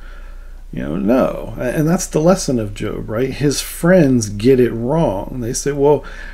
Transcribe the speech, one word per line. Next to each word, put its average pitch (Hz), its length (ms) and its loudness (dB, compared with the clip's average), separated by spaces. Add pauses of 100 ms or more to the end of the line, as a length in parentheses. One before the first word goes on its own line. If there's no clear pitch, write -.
(720)
You 62 120 -6
know, 71 140 -4
no. 202 600 0
A-, 123 140 -4
and 151 180 0
that's 185 180 0
the - 140 0
lesson 165 380 2
of 104 160 -4
Job, 110 340 -6
right? 120 240 -2
His 135 300 0
friends 139 640 4
get 113 320 4
it 113 120 4
wrong. 123 680 -2
They 120 140 -4
say, 139 180 -2
"Well, 143 320 4 (300)